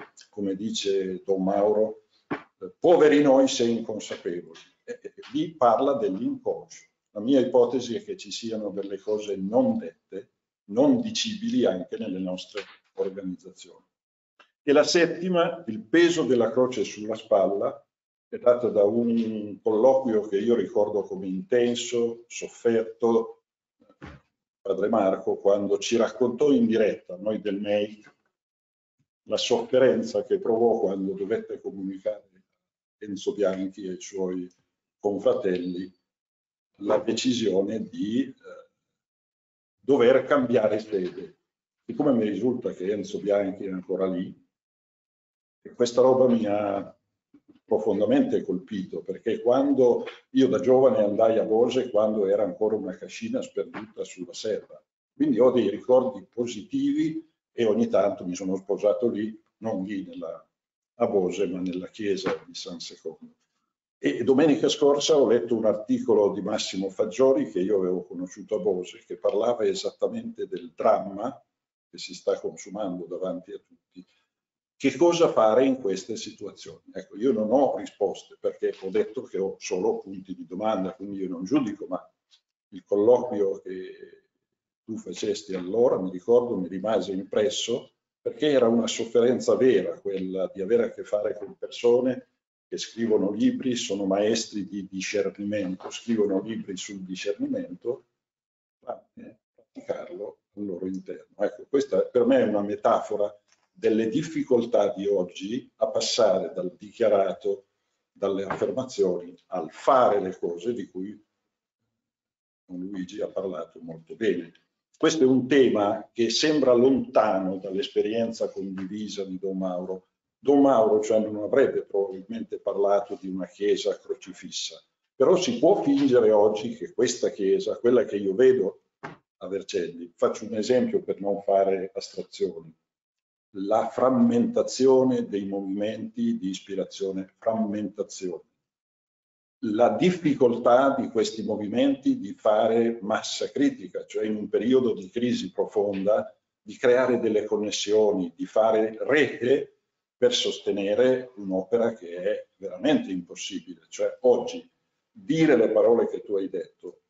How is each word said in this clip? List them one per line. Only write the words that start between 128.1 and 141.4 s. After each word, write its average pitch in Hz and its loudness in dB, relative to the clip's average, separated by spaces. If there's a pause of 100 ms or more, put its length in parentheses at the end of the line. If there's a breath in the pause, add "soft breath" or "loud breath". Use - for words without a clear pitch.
io 98 -2
vedo 123 4 (560)
a 90 -12
Vercelli, 87 -6
faccio 117 -2
un 110 -8
esempio 110 2
per - -6
non 98 -2
fare 98 2
astrazioni, 87 -8 (800)
la 107 0
frammentazione 120 2
dei 101 -6
movimenti 104 -4
di 92 -6
ispirazione, 95 -8
frammentazione. 101 -6 (1200)
La 110 4
difficoltà 127 4
di 104 -4
questi 107 -2